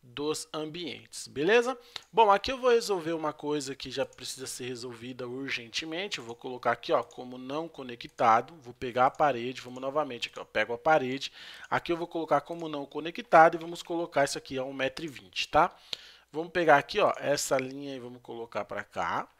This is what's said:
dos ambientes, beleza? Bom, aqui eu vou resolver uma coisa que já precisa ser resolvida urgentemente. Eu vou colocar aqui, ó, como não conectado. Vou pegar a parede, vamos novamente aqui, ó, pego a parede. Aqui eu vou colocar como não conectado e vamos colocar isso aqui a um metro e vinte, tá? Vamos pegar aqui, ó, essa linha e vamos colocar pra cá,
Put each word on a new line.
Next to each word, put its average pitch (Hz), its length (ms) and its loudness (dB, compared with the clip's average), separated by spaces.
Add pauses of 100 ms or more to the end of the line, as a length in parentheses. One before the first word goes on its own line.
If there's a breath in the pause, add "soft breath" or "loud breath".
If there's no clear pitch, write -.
dos 147 480 -6
ambientes, 151 760 -10
beleza? 226 500 2 (340 loud breath)
Bom, 208 200 8
aqui 196 200 4
eu 269 60 -4
vou 247 140 4
resolver 185 420 2
uma 156 180 -2
coisa 147 440 -4
que 131 160 -12
já 127 140 -2
precisa 127 420 -12
ser - 180 -10
resolvida 123 640 -10
urgentemente. 135 880 -8
Eu 131 60 -12
vou 117 120 -12
colocar 123 360 -4
aqui, - 200 -4
ó, 127 120 2
como 127 340 -14
não 139 300 -8
conectado. 123 960 0
Vou 127 120 -16
pegar 123 320 0
a 143 60 4
parede, 131 500 0
vamos 127 200 -14
novamente 135 480 -4
aqui, - 100 -14
ó, - 40 -12
pego 110 300 -2
a 117 40 -4
parede. 135 540 2 (380 loud breath)
Aqui 127 220 -2
eu 170 60 0
vou 165 100 -6
colocar 156 340 0
como 170 260 -10
não 147 180 -6
conectado 170 680 6
e 165 40 -6
vamos 170 240 -10
colocar 170 400 0
isso 143 140 -2
aqui 139 200 -8
a 127 60 -4
um 139 100 -8
metro 135 320 -4
e - 20 -10
vinte, 104 400 -10
tá? 160 260 4 (580 loud breath)
Vamos 170 200 -6
pegar 156 260 8
aqui, 196 220 0
ó, 156 180 4
essa 139 400 0
linha 135 380 -8
e 127 40 -12
vamos 123 220 -16
colocar 117 440 -8
pra 101 180 -8
cá, 92 440 -4 (120)